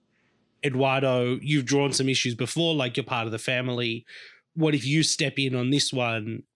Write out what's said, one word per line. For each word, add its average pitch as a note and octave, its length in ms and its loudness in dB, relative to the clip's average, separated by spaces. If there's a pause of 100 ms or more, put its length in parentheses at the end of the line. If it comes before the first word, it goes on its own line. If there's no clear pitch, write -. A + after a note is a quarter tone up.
(640)
Eduardo, C3 800 2
you've C#3+ 240 0
drawn C#3 280 2
some C3 160 0
issues B2 260 0
before, D#3+ 400 0
like, B2+ 220 -2
you're C3+ 60 -2
part A#2 220 -4
of A2+ 60 -6
the A2 80 -4
family. A#2+ 680 -2 (500)
What D#3 200 2
if B2+ 100 0
you D3 180 4
step C#3+ 340 0
in C3+ 180 0
on B2 160 0
this C#3+ 200 2
one A2+ 520 -2 (120)